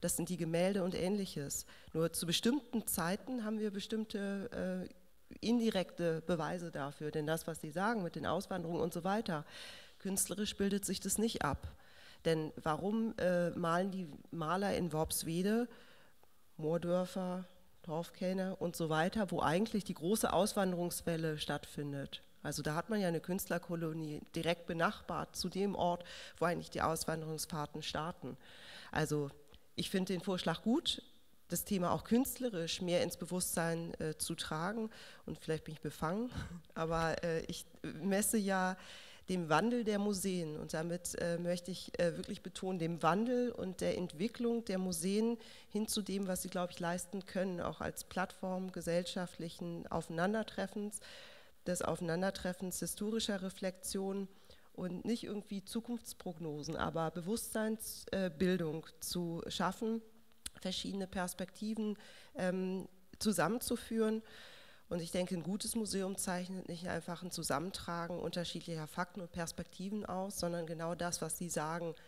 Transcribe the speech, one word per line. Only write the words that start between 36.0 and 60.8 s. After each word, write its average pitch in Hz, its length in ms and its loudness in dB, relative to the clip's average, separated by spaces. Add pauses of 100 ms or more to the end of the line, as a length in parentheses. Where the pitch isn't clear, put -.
<laughs> - 220 -14
aber, 165 500 2
äh, 165 220 2
ich - 200 -8 (340)
messe 202 380 4
ja 190 380 4 (520)
dem 175 200 2
Wandel 220 360 6
der 202 160 4
Museen 185 560 2
und 160 180 -6
damit, 170 460 -2
äh, 170 180 2
möchte 175 320 0
ich, - 300 -6
äh, 170 160 6
wirklich 185 260 -6
betonen, 185 380 -2
dem 165 240 2
Wandel 240 480 6
und 185 280 -4
der 175 160 2
Entwicklung 226 680 0
der 185 140 0
Museen 190 600 2 (300)
hin 214 180 0
zu 214 160 0
dem, 196 240 0
was 185 160 0
sie, 185 60 -4
glaub 180 240 0
ich, - 80 -8
leisten 180 440 -2
können, 185 360 0
auch - 200 -2
als - 220 -4
Plattform 185 720 -2
gesellschaftlichen 170 1120 -2
Aufeinandertreffens, 196 1120 -2 (680)
des 180 140 2
Aufeinandertreffens 180 1000 0
historischer 208 640 -2
Reflexion 190 840 -4 (460)
und 180 320 -4
nicht 233 180 0
irgendwie 196 420 -6
Zukunftsprognosen, 165 1080 -4
aber 160 380 0
Bewusstseinsbildung, 185 1700 0
äh, - 140 -18
zu 170 460 -2
schaffen, 220 560 0 (580)
verschiedene 185 460 -2